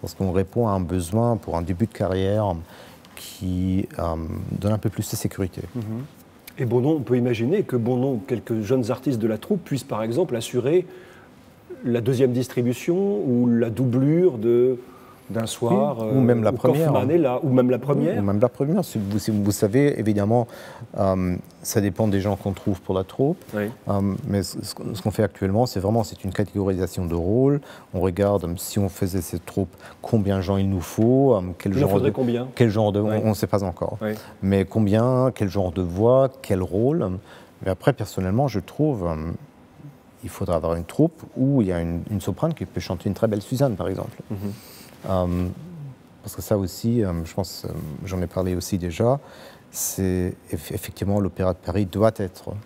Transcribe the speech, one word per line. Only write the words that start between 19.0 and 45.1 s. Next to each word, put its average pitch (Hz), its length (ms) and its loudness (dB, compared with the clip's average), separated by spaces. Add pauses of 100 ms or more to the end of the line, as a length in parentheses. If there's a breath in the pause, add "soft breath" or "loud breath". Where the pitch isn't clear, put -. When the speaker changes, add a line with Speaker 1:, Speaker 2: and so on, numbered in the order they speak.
Speaker 1:
si 107 120 -2
vous 104 200 2
savez, 123 480 2
évidemment, 107 480 2 (500 loud breath)
euh, 92 380 2 (280)
ça - 180 0
dépend 101 260 2
des 98 140 2
gens 101 160 0
qu'on 98 160 -4
trouve 95 280 -4
pour 95 140 -4
la 95 80 0
troupe. 143 340 -2 (180)
Speaker 2:
Oui. 104 140 -2 (180)
Speaker 1:
Euh, 101 140 0 (260)
mais 101 160 0
ce, - 200 -8
ce - 120 -10
qu'on, - 200 -8
ce 90 60 -8
qu'on - 100 0
fait 110 120 0
actuellement, 98 420 2
c'est 127 140 -4
vraiment, 107 240 2
c'est - 200 -10
une 95 80 -6
catégorisation 95 760 -2
de 82 100 -2
rôles. 123 440 2 (360 loud breath)
On 95 60 0
regarde, 95 440 2
euh, 82 120 -2
si - 220 -6
on 98 100 2
faisait 92 320 -2
cette 87 240 -8
troupe, - 300 -4 (260 loud breath)
combien 98 360 2
de 95 40 0
gens 98 160 0
il 98 120 2
nous 95 120 0
faut, 127 540 4
euh, 95 60 2 (180)
quel 104 140 -2
Speaker 2:
Il 95 40 2
en - 40 2
Speaker 1:
genre 95 100 4
Speaker 2:
faudrait 101 200 4
Speaker 1:
de, 107 40 -6
Speaker 2:
combien ? 120 400 0
Speaker 1:
quel 117 140 6
genre 104 220 2
de, 101 80 2
Speaker 2:
Oui. 107 240 0
Speaker 1:
on, 110 60 4
on 107 60 2
sait 101 120 -2
pas 101 160 0
encore. 87 380 -4
Speaker 2:
Oui. 107 100 -4 (320 loud breath)
Speaker 1:
Mais 98 220 4
combien, 117 720 4
quel 101 140 0
genre 90 220 0
de 92 100 -2
voix, 113 480 4 (140)
quel 95 200 0
rôle. 113 460 0 (540 loud breath)
Mais 95 80 -2
après, 123 220 0
personnellement, 104 540 -2
je 101 120 -2
trouve, 120 480 -2
euh, 80 80 -2 (1080)
il - 60 -10
faudra 90 280 -2
avoir 82 180 0
une 85 100 -6
troupe - 340 0 (160)
où 131 280 4
il 95 60 2
y - 20 0
a 85 100 0
une, 85 300 -2
une 101 100 -2
soprane 156 320 -2
qui - 120 -6
peut - 140 -8
chanter 92 300 -4
une 95 60 -2
très 110 120 0
belle 107 140 0
Suzanne, 127 340 0
par 87 120 -4
exemple. 95 420 -6
Speaker 2:
Mhm. 107 80 -8 (720 loud breath)
Speaker 1:
Euh, 92 200 2 (960)